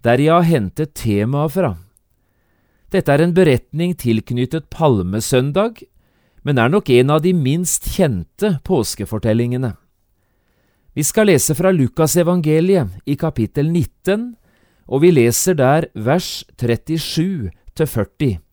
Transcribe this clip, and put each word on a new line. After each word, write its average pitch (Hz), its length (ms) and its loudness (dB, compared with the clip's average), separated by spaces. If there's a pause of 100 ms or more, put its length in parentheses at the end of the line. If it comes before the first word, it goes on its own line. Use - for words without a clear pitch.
der 127 160 2
jeg 156 80 2
har 170 160 4
hentet 151 480 -2
temaet 117 560 -2
fra. 160 220 -2 (1200)
Dette 190 160 0
er 160 140 4
en 175 100 0
beretning 170 640 2
tilknyttet 120 720 -4
Palmesøndag, 135 1080 0 (680)
men 131 160 0
er 120 80 2
nok 190 240 0
en 131 160 4
av 151 140 0
de 185 100 2
minst 160 560 -2
kjente 170 600 -2 (100)
påskefortellingene. 117 1080 -2 (1200)
Vi 147 80 -4
skal 214 300 2
lese 139 260 2
fra 185 160 2
Lukas 156 480 0
evangeliet 160 800 0
i - 160 -4
kapittel 151 560 -2
nitten, 208 640 -2 (500)
og 139 160 0
vi 180 80 8
leser 143 480 2
der 143 300 2 (100)
vers 135 460 -4 (100)
trettisju 151 960 -4 (240)
til 156 160 -2
førti. 120 400 -4 (220)